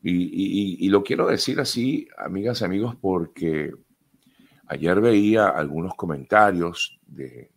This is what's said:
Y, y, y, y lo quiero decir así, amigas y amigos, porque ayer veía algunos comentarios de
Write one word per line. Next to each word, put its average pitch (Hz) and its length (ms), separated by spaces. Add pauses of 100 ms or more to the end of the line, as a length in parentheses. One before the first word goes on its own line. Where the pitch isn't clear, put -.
Y, 90 60
y, 90 720
y, - 20
y 98 40
lo 101 120
quiero - 260
decir 143 340
así, 127 560
amigas 101 420
y 110 60
amigos, 104 340
porque 85 720 (960)
ayer 80 320
veía 107 480
algunos 80 480
comentarios 87 1120
de 62 500